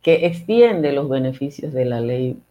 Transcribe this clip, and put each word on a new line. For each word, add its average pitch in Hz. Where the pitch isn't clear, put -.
que 165
extiende 190
los 139
beneficios 135
de 127
la 120
ley 123